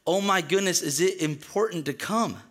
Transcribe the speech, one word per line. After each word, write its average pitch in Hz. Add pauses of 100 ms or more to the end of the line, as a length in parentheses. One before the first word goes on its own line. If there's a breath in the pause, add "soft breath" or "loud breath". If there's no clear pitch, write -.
Oh 185
my 190
goodness, 185
is 143
it 185
important 165
to 139
come? 190 (120)